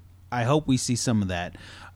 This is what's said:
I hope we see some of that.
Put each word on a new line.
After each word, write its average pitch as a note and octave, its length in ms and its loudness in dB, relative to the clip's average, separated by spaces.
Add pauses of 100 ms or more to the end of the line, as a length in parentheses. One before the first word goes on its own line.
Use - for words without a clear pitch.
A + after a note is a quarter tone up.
(300)
I A#2+ 140 0
hope D3+ 240 2
we C3 80 4
see B2 200 0
some A2 260 2
of F#2+ 60 0
that. F2 280 -4 (400)